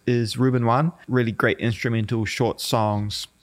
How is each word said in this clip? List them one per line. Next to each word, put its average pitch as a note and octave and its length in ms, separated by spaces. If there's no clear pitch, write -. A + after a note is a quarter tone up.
is A#2+ 320
Ruben B2 300
Wan, C#3+ 240
really A#2+ 240
great A2 260
instrumental A2+ 680
short - 360
songs. G#2 640